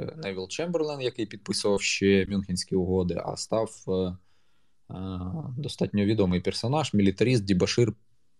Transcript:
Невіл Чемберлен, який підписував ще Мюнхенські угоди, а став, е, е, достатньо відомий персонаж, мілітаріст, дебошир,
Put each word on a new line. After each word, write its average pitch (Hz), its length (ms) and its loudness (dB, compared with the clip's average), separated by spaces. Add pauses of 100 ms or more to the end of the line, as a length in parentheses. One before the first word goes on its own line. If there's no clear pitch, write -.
(160)
Невіл 92 320 -8
Чемберлен, 160 520 -4
який 120 260 -4
підписував 101 560 -2
ще 98 440 4
Мюнхенські 92 480 -4
угоди, 90 500 0
а - 120 -6
став, - 520 -4
е, 98 40 -2
е, 92 240 -2 (1400)
достатньо - 460 -2
відомий 98 360 4
персонаж, 127 540 -2
мілітаріст, 104 500 4
дебошир, 98 480 4 (480)